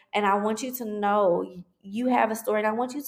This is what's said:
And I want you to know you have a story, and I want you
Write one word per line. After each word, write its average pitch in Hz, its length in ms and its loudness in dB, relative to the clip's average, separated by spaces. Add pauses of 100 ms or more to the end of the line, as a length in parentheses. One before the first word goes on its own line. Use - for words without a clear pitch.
(140)
And 208 120 0
I 196 100 4
want 214 280 -2
you 254 120 -8
to 247 100 -8
know 196 800 0 (180)
you 214 260 -4
have 233 240 4
a 220 40 -2
story, 214 260 0
and 214 60 0
I 214 40 2
want 247 220 -2
you 285 140 -8